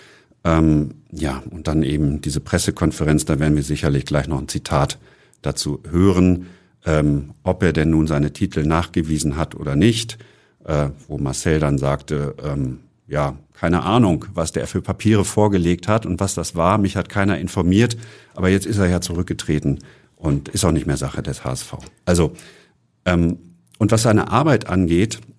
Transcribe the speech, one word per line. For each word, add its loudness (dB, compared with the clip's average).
Ähm, 2
ja, -6
und -12
dann 2
eben 0
diese -4
Pressekonferenz, 0
da 0
werden 2
wir 0
sicherlich -2
gleich -2
noch -2
ein -8
Zitat -2
dazu -6
hören, 4
ähm, 0
ob -2
er 2
denn 2
nun 2
seine 0
Titel -4
nachgewiesen -2
hat -4
oder -6
nicht, 2
äh, -2
wo -8
Marcel -2
dann 2
sagte, -4
ähm, -6
ja, -4
keine 0
Ahnung, 2
was -4
der -4
für -4
Papiere 2
vorgelegt 2
hat 2
und -2
was -2
das -6
war. 4
Mich 0
hat -4
keiner 0
informiert, 2
aber 0
jetzt 2
ist -2
er 2
ja 0
zurückgetreten -2
und -2
ist -2
auch 4
nicht 0
mehr -2
Sache -6
des -8
H -6
S -8
V. -16
Also, 2
ähm, 2
und 0
was 4
seine 2
Arbeit 2
angeht, 2